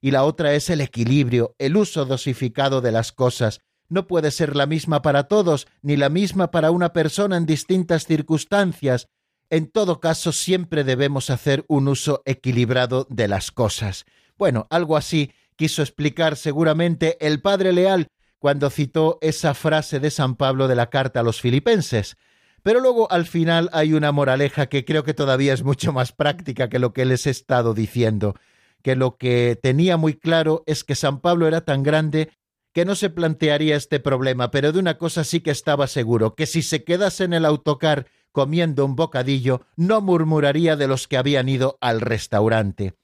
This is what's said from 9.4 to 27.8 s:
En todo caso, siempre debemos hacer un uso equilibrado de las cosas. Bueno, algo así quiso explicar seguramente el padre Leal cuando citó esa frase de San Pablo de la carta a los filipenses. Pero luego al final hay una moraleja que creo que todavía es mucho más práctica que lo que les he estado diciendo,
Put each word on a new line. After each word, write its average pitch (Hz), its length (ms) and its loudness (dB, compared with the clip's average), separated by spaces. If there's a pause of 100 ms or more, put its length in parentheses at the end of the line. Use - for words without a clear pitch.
En 160 200 0
todo 190 300 0
caso, 160 320 -2
siempre 170 520 -2
debemos 135 460 -2
hacer 135 380 -2
un 139 200 2
uso 139 360 -2
equilibrado 127 840 0
de 110 180 -2
las 98 220 -2
cosas. 104 540 -4 (340)
Bueno, 135 320 0
algo 160 260 0
así 147 360 -2 (240)
quiso 156 260 -2
explicar 151 540 -2
seguramente 160 800 0 (100)
el 151 140 0
padre 190 320 2
Leal 180 360 2 (300)
cuando 143 320 0
citó 156 500 0
esa 156 340 -2
frase 151 460 -2
de 147 100 -2
San 131 260 -2
Pablo 135 320 0
de 127 80 2
la 120 140 0
carta 131 300 -2
a - 40 0
los 113 160 -2
filipenses. 131 760 0 (460)
Pero 226 180 4
luego 247 300 2
al 175 160 0
final 165 460 2
hay 156 220 2
una 151 180 2
moraleja 139 540 0
que 139 180 -4
creo 156 180 0
que 147 120 -4
todavía 139 400 2
es 120 100 -4
mucho 143 280 -2
más 127 200 -2
práctica 143 560 -4
que 123 100 -2
lo 123 140 0
que 127 120 -2
les 127 220 0
he 143 40 0
estado 120 440 0
diciendo, 107 600 -2 (480)